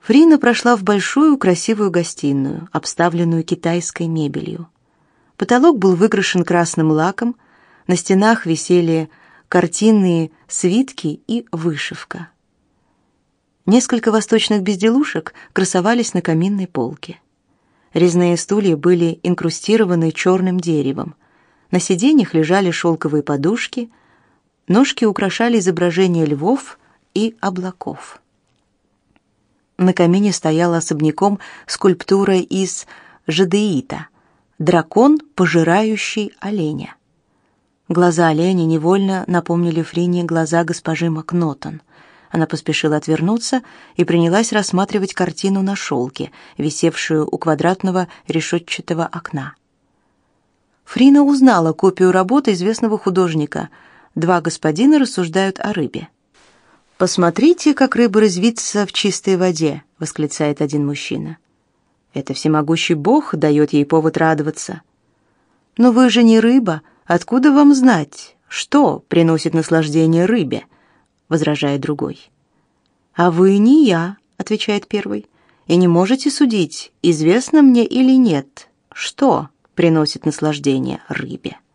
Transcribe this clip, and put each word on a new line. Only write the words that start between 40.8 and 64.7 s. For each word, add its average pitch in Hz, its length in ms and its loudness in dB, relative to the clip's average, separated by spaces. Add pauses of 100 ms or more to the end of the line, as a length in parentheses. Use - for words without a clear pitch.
Макнотон. 156 720 -6 (500)
Она 160 160 -2
поспешила 151 500 -4
отвернуться 196 640 -2 (340)
и 175 80 0
принялась 170 480 2
рассматривать 196 600 -2
картину 190 480 -2
на 196 140 -2
шёлке, 139 560 -6 (260)
висевшую 156 720 -2
у - 60 -4
квадратного 175 720 -2 (200)
решётчатого 165 800 -6
окна. 143 480 -12 (1300)
Фрина 277 380 6
узнала 254 500 4
копию 185 380 2
работы 202 420 0
известного 208 440 -2
художника. 170 720 -2 (460)
"Два 170 260 0
господина 175 580 0
рассуждают 190 600 -2
о 202 120 -6
рыбе". 165 380 -8 (880)
"Посмотрите, 220 800 2
как 262 200 0
рыба 214 240 2
резвится 208 680 0
в - 40 -14
чистой 190 460 -2
воде", 160 460 -2 (160)
восклицает 151 640 -4
один 147 240 -2
мужчина. 156 520 -8 (760)
"Это 135 200 -8
всемогущий 156 600 0
бог 220 400 0
даёт 151 360 2
ей 147 140 2
повод 160 320 0
радоваться". 160 640 -2 (960)